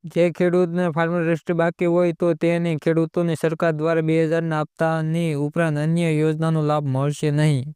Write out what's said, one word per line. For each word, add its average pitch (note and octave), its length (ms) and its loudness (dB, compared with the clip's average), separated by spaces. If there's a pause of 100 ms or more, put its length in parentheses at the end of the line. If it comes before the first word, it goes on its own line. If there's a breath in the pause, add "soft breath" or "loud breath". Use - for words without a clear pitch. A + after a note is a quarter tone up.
જે E3+ 280 0
ખેડૂતને F3 580 0
ફાર્મર E3 320 -2
રજિસ્ટ્રી E3 340 -2
બાકી E3+ 300 0
હોય F3 280 2
તો E3+ 200 0
તેની E3+ 440 0
ખેડૂતોને E3 580 0
સરકાર D#3+ 360 -2
દ્વારા D#3+ 300 0
બે D#3+ 240 2
હજારના D#3+ 360 -2
હપ્તાની D#3+ 720 -2
ઉપરાંત D3+ 440 -2
અન્ય D#3+ 340 0
યોજનાનો D#3 500 0
લાભ D3 240 0
મળશે C#3 460 -2
નહીં. D3 440 0